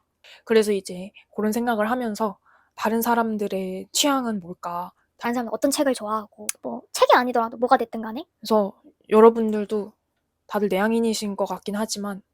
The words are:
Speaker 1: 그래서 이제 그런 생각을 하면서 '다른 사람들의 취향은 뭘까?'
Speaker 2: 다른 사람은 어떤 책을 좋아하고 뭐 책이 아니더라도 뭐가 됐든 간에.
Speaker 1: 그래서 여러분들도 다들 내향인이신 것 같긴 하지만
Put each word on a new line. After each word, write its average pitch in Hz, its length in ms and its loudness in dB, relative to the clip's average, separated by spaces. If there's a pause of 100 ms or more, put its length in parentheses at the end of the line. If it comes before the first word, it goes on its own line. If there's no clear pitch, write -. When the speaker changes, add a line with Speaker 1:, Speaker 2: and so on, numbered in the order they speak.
(460)
Speaker 1:
그래서 220 280 4
이제 190 380 -8 (240)
그런 214 180 0
생각을 226 380 0
하면서 220 480 -4 (360)
'다른 226 260 -2
사람들의 202 920 -2
취향은 254 480 0
뭘까?' 175 520 -10 (260)
Speaker 2:
다른 240 160 -4
사람은 233 180 -4
어떤 277 180 0
책을 277 240 0
좋아하고 214 520 -8 (160)
뭐 240 180 -8 (120)
책이 - 220 4
아니더라도 240 420 0
뭐가 247 200 4
됐든 - 240 -4
간에. 220 240 -8 (160)
Speaker 1:
그래서 214 400 0 (280)
여러분들도 214 840 4 (540)
다들 208 220 0
내향인이신 214 640 0
것 196 100 -2
같긴 190 300 -8
하지만 202 460 -6 (120)